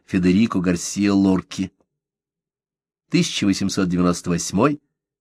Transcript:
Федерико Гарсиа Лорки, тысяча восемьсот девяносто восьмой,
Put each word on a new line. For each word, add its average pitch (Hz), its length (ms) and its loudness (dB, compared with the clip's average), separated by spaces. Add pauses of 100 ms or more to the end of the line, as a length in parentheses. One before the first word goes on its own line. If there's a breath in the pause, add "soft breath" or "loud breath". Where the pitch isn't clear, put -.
Федерико 98 560 2
Гарсиа 95 540 0
Лорки, 95 580 0 (1400)
тысяча 165 380 -2
восемьсот 95 420 0
девяносто 90 400 0
восьмой, 98 540 -2 (380)